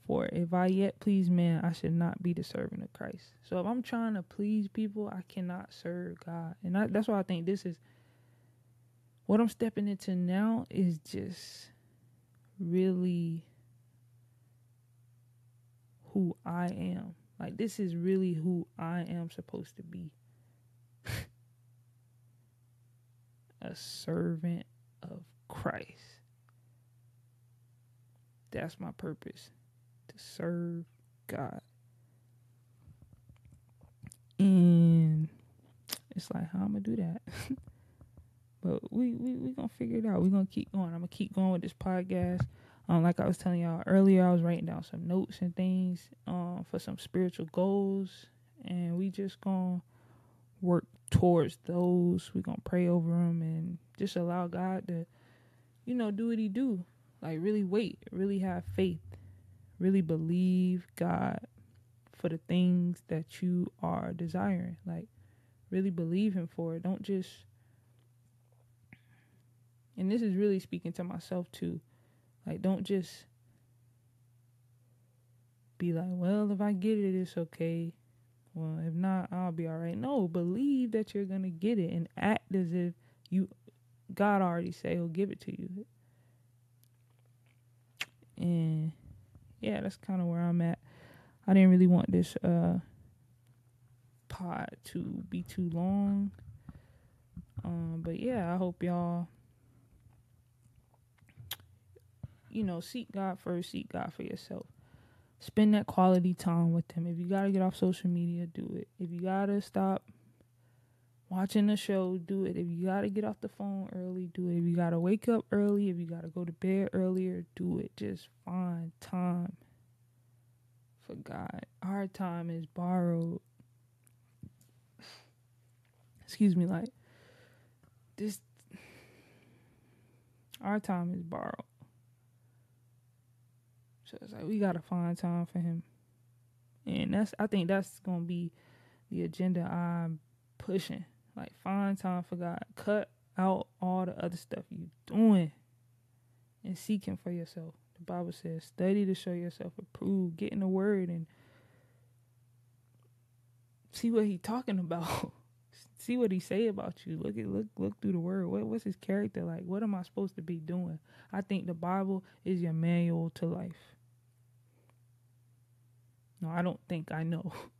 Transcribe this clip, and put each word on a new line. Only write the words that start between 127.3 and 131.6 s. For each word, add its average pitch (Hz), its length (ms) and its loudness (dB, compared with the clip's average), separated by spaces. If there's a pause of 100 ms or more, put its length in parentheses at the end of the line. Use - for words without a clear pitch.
this, 208 220 -4 (2250)
our 202 180 -2
time 175 340 -2
is 180 100 -6
borrowed. - 400 -8 (2500)